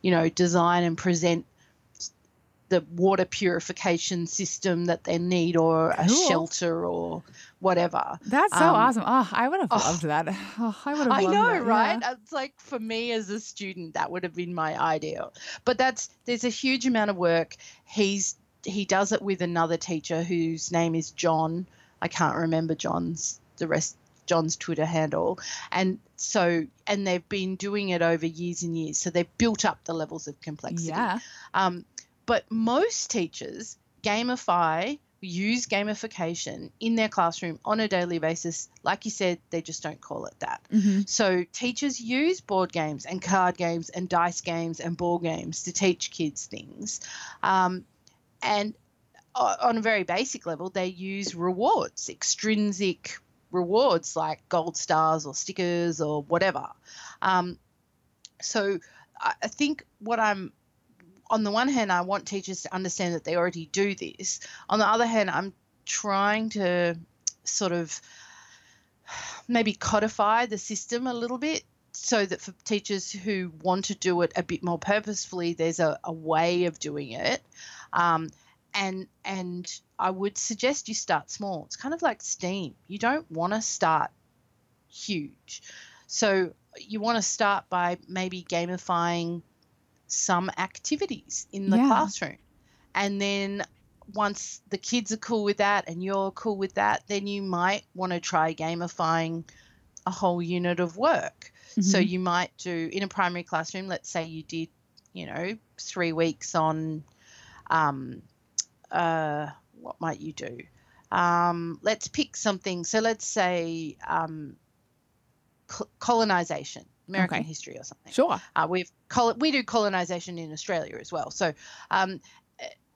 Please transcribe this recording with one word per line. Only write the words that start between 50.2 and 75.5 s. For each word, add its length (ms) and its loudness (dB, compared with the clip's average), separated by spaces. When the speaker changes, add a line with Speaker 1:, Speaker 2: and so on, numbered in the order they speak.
Speaker 1:
level, 240 -6
they 160 -2
use 480 -6
rewards, 760 0
extrinsic 1120 0
rewards 640 2
like 320 -4
gold 300 0
stars 480 2
or 80 -8
stickers 640 -2
or 220 0
whatever. 460 0
Um, 380 2
so 380 0
I, 220 0
I 60 -2
think 360 -2
what 220 -2
I'm, 320 0
on 120 4
the 80 0
one 180 4
hand, 220 2
I 120 4
want 240 -2
teachers 360 -6
to 120 -8
understand 400 -2
that 100 -4
they 100 -2
already 300 0
do 300 0
this. 460 -6
On 100 4
the 80 6
other 200 4
hand, 240 2
I'm 240 -2
trying 640 2
to 460 2
sort 280 -2
of 260 -4
maybe 240 4
codify 720 2
the 120 -6
system 480 -6
a 80 -2
little 240 -4
bit 240 -4
so 320 0
that 160 -4
for 120 -14
teachers 480 -2
who 400 -2
want 240 2
to 80 -4
do 280 2
it 140 2
a 60 2
bit 200 -6
more 160 0
purposefully, 760 -2